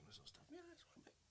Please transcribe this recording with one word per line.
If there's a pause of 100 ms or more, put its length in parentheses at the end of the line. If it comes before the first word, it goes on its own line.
And
that
sort
of
stuff.
Yeah,
that's
all
right,
mate.